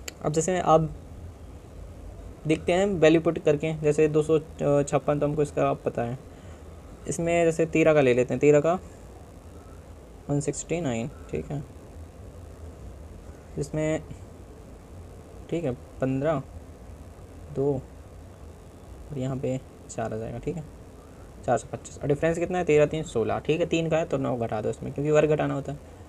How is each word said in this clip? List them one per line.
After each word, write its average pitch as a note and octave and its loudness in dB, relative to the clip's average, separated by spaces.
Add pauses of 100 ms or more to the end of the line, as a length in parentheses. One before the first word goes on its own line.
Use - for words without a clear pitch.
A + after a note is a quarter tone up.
(220)
अब D#3 0
जैसे F3 2
आप D#3+ 6 (1600)
देखते D#3+ 2
हैं F#3 6 (100)
value D#3+ 8
put E3 2
करके, D#3 2
जैसे D#3 4
दो D3+ 4
सौ D#3 4
छप्पन D3 2
तो D3 2
हमको D3 0
इसका C#3+ 2
आप C#3 -2
पता - -2
है, A#2+ -4 (880)
इसमें E3+ 2
जैसे E3 4
तेरह D#3+ 6
का D3+ 8
ले B2+ 6
लेते B2 4
हैं, B2+ 0
तेरह D3 8
का E3 4 (1500)
वन C#3+ 2
सिक्सटी D#3+ -4
नाइन, A#2+ -2 (220)
ठीक D#3 -6
है, C#3+ -4 (1900)
इसमें D#3 -2 (1500)
ठीक E3 -2
है C3 0 (280)
पन्द्रह, C#3 0 (1120)
दो C#3 2
और - -12
यहाँ C3 -2
पे C3 -2 (300)
चार A2+ -4
आ A2 -4
जाएगा, A#2 -6
ठीक - -4
है, D#3 -8 (840)
चार C3 4
सौ - -6
पच्चीस, - -12
और - -6
difference D#3+ 2
कितना F3 -2
है, F3+ 0
तेरह, D3+ 8
तीन, D#3 -2
सोलह, G#2+ 0
ठीक D3+ 0
है, E3+ 2
तीन E3 0
का D#3+ 4
है E3 2
तो D3+ -2
नौ B2+ 0
घटा A2+ -2
दो A2+ 0
इसमें, B2+ -6
क्योंकि D3 0
वर्ग D3+ 6
घटाना D3 2
होता C#3 -4
है, D3 -10 (300)